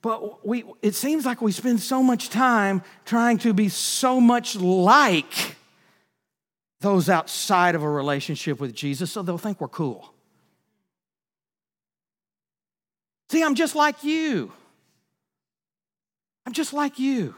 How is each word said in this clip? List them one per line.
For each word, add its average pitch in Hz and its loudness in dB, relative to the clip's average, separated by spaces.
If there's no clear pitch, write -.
But 220 -6
we, 226 -4
it 208 0
seems 285 -2
like 240 -4
we 214 0
spend 233 0
so 262 -2
much 247 0
time 208 2
trying 233 2
to 233 2
be 202 2
so - -2
much 240 4
like 185 2
those 190 2
outside 175 2
of 156 -2
a 151 -2
relationship 143 -4
with 123 -8
Jesus, 143 -6
so 220 -8
they'll 175 -6
think 202 -8
we're 143 -8
cool. 131 -8
"See, 320 0
I'm 294 2
just 311 0
like 294 0
you. 285 -4
I'm 247 -14
just 302 -4
like 285 -4
you." 254 -2